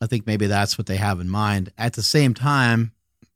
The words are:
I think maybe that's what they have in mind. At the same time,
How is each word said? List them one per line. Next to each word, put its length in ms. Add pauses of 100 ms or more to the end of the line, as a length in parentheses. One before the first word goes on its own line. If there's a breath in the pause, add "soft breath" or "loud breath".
I 60
think 200
maybe 220
that's 300
what 100
they 80
have 240
in 80
mind. 500
At 140
the 100
same 320
time, 560 (460)